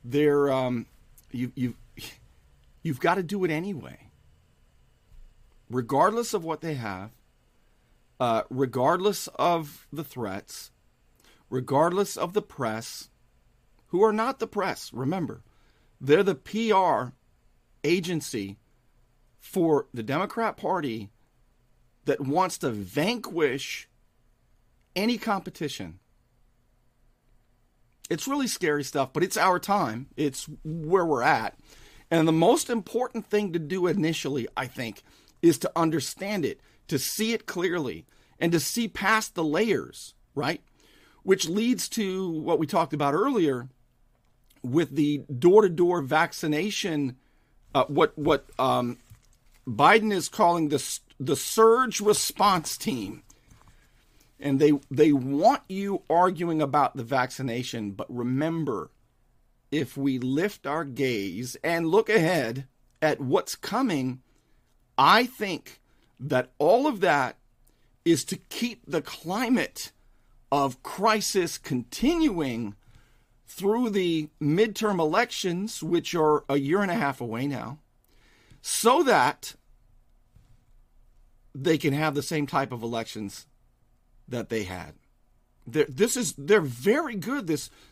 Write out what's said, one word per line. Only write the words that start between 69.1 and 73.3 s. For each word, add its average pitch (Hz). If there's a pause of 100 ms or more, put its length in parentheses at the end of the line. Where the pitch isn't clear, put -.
of 139
crisis 202
continuing 151 (720)